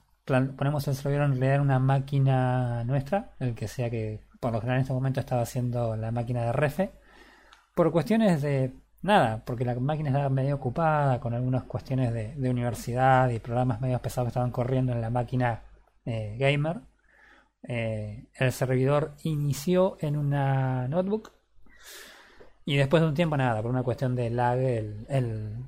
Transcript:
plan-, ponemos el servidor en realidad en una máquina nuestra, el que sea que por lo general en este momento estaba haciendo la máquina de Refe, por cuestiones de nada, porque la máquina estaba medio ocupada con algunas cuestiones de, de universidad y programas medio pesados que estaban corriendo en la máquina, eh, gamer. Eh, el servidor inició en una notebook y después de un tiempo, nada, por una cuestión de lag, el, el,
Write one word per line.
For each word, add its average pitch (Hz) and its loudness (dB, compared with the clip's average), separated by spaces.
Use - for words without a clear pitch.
plan-, 135 2
ponemos 143 0
el 139 0
servidor 143 0
en 143 2
realidad 131 2
en 143 2
una 135 2
máquina 131 2
nuestra, 143 -2
el 123 -2
que 110 -6
sea 117 -4
que 110 -4
por 120 -2
lo 113 -2
general 127 0
en - 2
este 131 -2
momento 131 -2
estaba 123 0
haciendo 120 -2
la 110 -4
máquina 120 -2
de 117 0
Refe, 147 0
por 165 4
cuestiones 175 4
de 135 0
nada, 147 4
porque 123 -4
la 120 0
máquina 147 -2
estaba 139 2
medio 135 0
ocupada 143 0
con 120 -4
algunas 127 0
cuestiones 131 -2
de, 117 -6
de 127 0
universidad 123 2
y 117 -2
programas 120 0
medio 127 -2
pesados 123 -4
que 117 -2
estaban 123 -2
corriendo 127 0
en 120 -2
la 113 -4
máquina, 123 0
eh, 110 -6
gamer. 147 0
Eh, 110 -6
el 131 0
servidor 135 0
inició 160 0
en 147 -2
una 135 0
notebook 185 -2
y 147 0
después 139 4
de 165 4
un 147 0
tiempo, 156 2
nada, 120 2
por 117 -2
una 127 0
cuestión 127 -2
de 120 -2
lag, 123 2
el, 113 -2
el, 110 -2